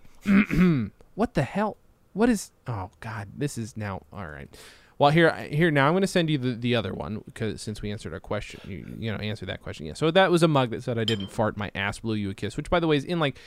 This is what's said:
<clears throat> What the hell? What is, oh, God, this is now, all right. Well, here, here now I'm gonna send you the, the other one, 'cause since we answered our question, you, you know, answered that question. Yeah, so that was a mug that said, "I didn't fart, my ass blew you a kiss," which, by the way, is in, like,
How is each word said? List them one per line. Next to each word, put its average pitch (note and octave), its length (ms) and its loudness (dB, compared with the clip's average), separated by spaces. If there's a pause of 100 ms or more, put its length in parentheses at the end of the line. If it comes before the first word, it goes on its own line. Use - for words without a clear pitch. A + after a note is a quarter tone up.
(260)
<clears throat> D#3 640 4 (260)
What A3 180 -2
the E3 100 2
hell? G3+ 320 -2 (380)
What A3+ 160 4
is, A3 220 0 (140)
oh, G2+ 240 -6 (120)
God, A2 260 -10 (100)
this C#3+ 200 -4
is A2+ 200 -8
now, G2+ 260 -8 (100)
all F#2 140 -12
right. D2 200 -14 (500)
Well, C#3+ 140 6
here, E3 200 6 (180)
here E3 200 4
now C#3+ 180 4
I'm D#3 60 4
gonna G3 140 2
send E3+ 220 2
you D3+ 80 2
the, B2 160 -2
the A#2+ 220 0
other G2 180 0
one, G2 300 -8 (120)
'cause A2 260 -6
since G#2+ 200 -8
we G#2 100 -6
answered G2 220 -10
our F2+ 60 -10
question, - 460 -8
you, E2 200 -10 (120)
you A2 140 -6
know, G2 60 -6
answered G#2 320 -8
that - 120 -10
question. - 240 -12
Yeah, D#2 80 -8
so D#3 180 2
that F3+ 200 6
was E3+ 100 6
a E3+ 60 8
mug C3 240 2
that G2+ 120 -6
said, A#2+ 140 -2
"I A2+ 60 0
didn't G#2 240 -2
fart, G#2+ 300 -2
my G#2 180 -6
ass G2 240 -4
blew A2 160 -4
you G2+ 160 -2
a - 20 -10
kiss," - 240 -8
which, D3+ 120 -8
by F3 100 4
the E3 80 2
way, D3+ 100 4
is C3+ 80 0
in, F3 140 -2
like, C#3+ 280 0